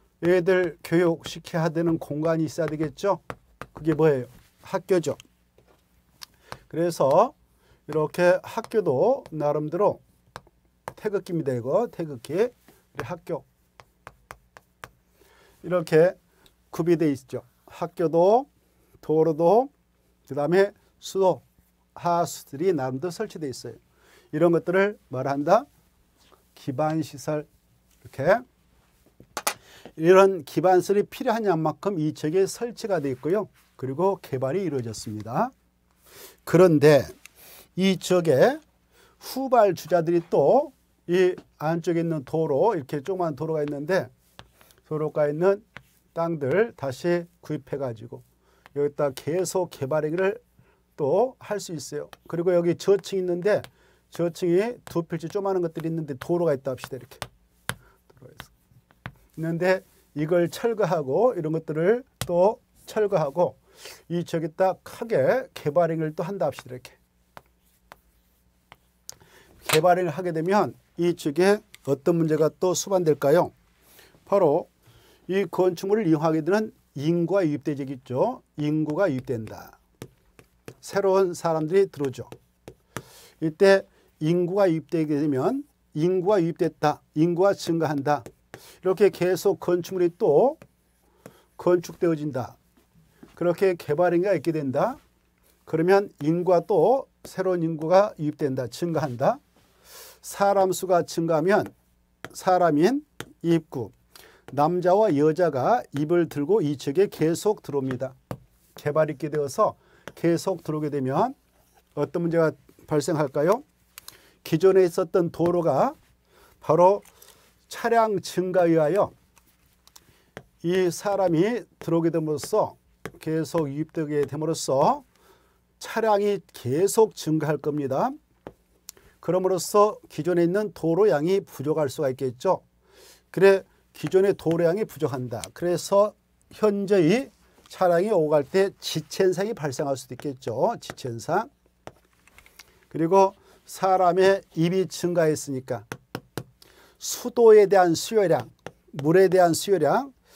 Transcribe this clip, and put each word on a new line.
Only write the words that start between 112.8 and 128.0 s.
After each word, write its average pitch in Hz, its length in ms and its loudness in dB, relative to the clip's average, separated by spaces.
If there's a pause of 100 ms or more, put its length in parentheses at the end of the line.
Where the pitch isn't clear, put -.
발생할까요? 156 760 0 (800)
기존에 185 400 4
있었던 175 480 0
도로가 170 640 0 (640)
바로 180 420 4 (640)
차량 226 520 0
증가에 180 500 0
의하여 160 420 2 (1500)
이 180 280 0
사람이 196 720 0 (160)
들어오게 165 300 0
됨으로써 156 680 -2 (440)
계속 156 520 -4
유입되게 151 540 -4
됨으로써 160 800 -2 (760)
차량이 208 600 0 (140)
계속 190 600 0
증가할 156 420 -2
겁니다. 147 540 -2 (1080)